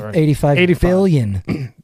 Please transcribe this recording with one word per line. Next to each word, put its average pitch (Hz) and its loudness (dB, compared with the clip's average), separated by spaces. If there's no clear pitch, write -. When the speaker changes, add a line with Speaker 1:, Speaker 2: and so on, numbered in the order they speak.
Speaker 1:
artillery. - -4
Speaker 2:
eighty-five 156 2
billion 160 0
Speaker 1:
<clears throat> - -12
Speaker 2:
in 131 -6